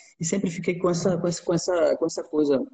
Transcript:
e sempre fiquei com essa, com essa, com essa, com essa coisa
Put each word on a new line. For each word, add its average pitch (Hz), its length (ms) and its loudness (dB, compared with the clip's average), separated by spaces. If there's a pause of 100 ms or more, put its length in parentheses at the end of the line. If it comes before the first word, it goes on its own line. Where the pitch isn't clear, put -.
(200)
e 165 40 -6
sempre 196 260 -2
fiquei 175 260 -4
com 175 140 2
essa, 175 260 0
com 170 120 -2
essa, 175 160 -4
com 180 100 2
essa, 165 420 2
com 165 100 0
essa 165 180 -6
coisa 143 360 2 (140)